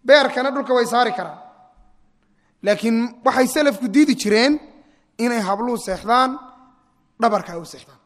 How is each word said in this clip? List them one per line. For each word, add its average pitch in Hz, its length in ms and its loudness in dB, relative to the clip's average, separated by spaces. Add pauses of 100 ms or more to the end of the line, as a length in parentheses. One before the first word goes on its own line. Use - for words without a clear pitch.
Beerkana 277 460 2
dhulka 254 220 -4
way 240 120 2
saari 233 280 0
karaan. 165 260 -10 (1200)
Laakiin 208 340 0 (280)
waxay 262 220 4
salafku 285 400 0
diidi 262 280 4
jireen 220 380 2 (640)
inay 233 300 -2
habluhu 220 300 -4
seexdaan, 233 540 0 (920)
dhabarka 208 320 -2
ay 170 60 -10
u 165 60 -14
seexdaan. - 400 -20